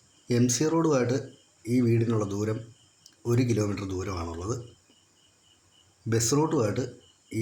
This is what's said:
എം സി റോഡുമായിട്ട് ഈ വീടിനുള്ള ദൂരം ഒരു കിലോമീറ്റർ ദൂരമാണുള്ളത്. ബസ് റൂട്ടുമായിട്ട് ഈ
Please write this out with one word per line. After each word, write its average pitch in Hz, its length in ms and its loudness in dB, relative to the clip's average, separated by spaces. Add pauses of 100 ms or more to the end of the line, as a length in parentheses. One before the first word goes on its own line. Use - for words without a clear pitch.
(400)
എം 123 160 4
സി 156 180 0
റോഡുമായിട്ട് 143 460 2 (560)
ഈ - 100 4
വീടിനുള്ള 113 480 2
ദൂരം 107 260 -4 (720)
ഒരു 120 220 4
കിലോമീറ്റർ 101 420 0
ദൂരമാണുള്ളത്. 90 640 -6 (1500)
ബസ് 117 260 2
റൂട്ടുമായിട്ട് 143 480 0 (540)
ഈ - 40 -2